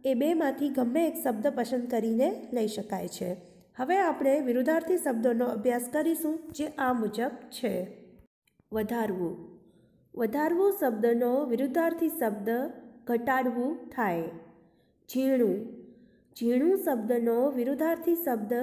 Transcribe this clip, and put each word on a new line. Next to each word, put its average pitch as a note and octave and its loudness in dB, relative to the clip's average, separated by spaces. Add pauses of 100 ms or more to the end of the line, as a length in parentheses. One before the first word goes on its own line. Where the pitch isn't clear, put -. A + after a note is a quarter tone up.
એ C4+ 2
બેમાંથી C#4+ 2
ગમે C4 2
એક - 0
શબ્દ A3+ 0
પસંદ B3 -2
કરીને A3+ 0
લઈ A3+ 0
શકાય F#3+ -6
છે. F3+ -6 (400)
હવે D#4 0
આપણે D4 2
વિરુદ્ધાર્થી D#4 2
શબ્દોનો A#3+ 2
અભ્યાસ A#3+ 0
કરીશું, D#4+ 0 (140)
જે D4 -6
આ B3+ 0
મુજબ A#3 -2 (200)
છે. F#3+ -4 (880)
વધારવું. G#3+ -4 (540)
વધારવું D#4 2
શબ્દનો A#3+ 2
વિરુદ્ધાર્થી D#4 0
શબ્દ G#3+ -2 (540)
ઘટાડવું B3 0
થાય. F3+ -2 (920)
ઝીણું. A#3+ 2 (760)
ઝીણું C4 4
શબ્દનો A#3+ 2
વિરુદ્ધાર્થી D#4+ 0
શબ્દ A#3+ -2